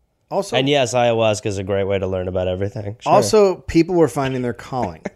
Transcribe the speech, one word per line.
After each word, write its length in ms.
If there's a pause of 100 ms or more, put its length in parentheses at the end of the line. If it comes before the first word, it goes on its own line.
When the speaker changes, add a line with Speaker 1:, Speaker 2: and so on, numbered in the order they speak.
(300)
Speaker 1:
also 260
Speaker 2:
And 120
yes, 260
ayahuasca 520
is 120
a 60
great 200
way 140
to 80
learn 220
about 200
everything. 520
Sure. 120
Speaker 1:
Also, 440
people 400
were 120
finding 340
their 120
calling. 480 (140)